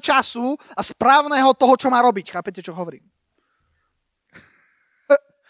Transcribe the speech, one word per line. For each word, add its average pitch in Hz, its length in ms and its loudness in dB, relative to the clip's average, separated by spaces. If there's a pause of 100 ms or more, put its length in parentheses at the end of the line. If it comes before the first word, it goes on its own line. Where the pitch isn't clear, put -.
času 269 560 -2 (180)
a 196 60 -8
správneho 269 720 2
toho, 262 240 4
čo 269 80 -2
má 247 140 2
robiť. 220 260 0
Chápete, 180 320 -12
čo 170 160 -16
hovorím? 170 240 -14 (2000)
<laughs> 277 80 4 (340)